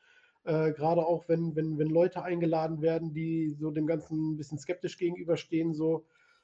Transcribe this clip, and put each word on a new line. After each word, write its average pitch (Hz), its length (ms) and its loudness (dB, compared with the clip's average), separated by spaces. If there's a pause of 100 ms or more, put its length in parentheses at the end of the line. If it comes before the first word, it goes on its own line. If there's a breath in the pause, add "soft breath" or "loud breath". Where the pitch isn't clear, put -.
(440 soft breath)
Äh, 156 300 2
gerade 160 320 2
auch, 165 240 0
wenn, 165 260 2
wenn, 156 220 -2
wenn 156 120 2
Leute 175 340 2
eingeladen 165 580 0
werden, 165 320 0
die 160 440 -2
so 156 140 -4
dem 151 160 0
Ganzen 156 460 -2
ein 151 40 -4
bisschen 151 200 -8
skeptisch - 400 -6
gegenüberstehen, 170 760 -2
so. 160 320 0 (380 soft breath)